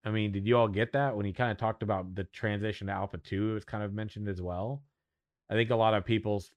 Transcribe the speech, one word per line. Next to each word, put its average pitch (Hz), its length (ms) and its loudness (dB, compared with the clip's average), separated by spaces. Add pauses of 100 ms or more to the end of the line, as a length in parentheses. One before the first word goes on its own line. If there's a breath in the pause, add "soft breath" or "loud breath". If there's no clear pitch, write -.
I 107 60 -2
mean, 107 220 0
did 98 140 -2
you 120 100 6
all 113 120 6
get 104 240 0
that 139 240 2
when 101 100 -2
he 95 60 -2
kinda 117 220 0
talked 113 280 -2
about 95 320 -2
the 95 100 -4
transition 104 640 -4
to 98 40 -4
Alpha 95 260 -4
Two? 104 340 -2
It - 20 -2
was 104 100 -6
kind 104 200 -6
of 101 80 -6
mentioned 104 360 -6
as 90 140 -4
well. 101 420 -6 (680)
I 104 40 -2
think 113 160 2
a 120 60 4
lot 110 180 6
of 101 100 2
people's 107 520 0